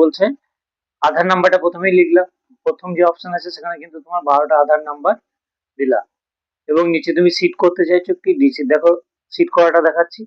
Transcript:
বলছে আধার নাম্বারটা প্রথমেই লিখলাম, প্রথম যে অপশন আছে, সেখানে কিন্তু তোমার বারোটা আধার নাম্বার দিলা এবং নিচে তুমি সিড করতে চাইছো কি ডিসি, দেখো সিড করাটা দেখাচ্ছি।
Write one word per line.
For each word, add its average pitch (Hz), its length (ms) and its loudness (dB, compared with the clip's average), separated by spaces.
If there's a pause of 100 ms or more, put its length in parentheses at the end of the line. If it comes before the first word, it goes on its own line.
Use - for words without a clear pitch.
বলছে 160 220 2 (760)
আধার 156 280 0
নাম্বারটা 185 340 2
প্রথমেই 175 360 -2
লিখলাম, 175 260 2 (400)
প্রথম 160 300 -6
যে 170 140 2
অপশন 180 280 -14
আছে, 170 160 -10
সেখানে 170 280 -12
কিন্তু 160 220 -20
তোমার 175 240 -8
বারোটা 147 340 2
আধার 151 260 2
নাম্বার 147 260 -4 (640)
দিলা 127 220 0 (680)
এবং 156 160 0 (100)
নিচে 160 240 -4
তুমি 175 200 4
সিড 180 240 -2
করতে 175 260 0
চাইছো 180 240 0 (100)
কি 190 80 -2 (100)
ডিসি, 139 220 0 (100)
দেখো 151 180 2 (420)
সিড 170 240 -2
করাটা 170 320 4
দেখাচ্ছি। 170 380 -4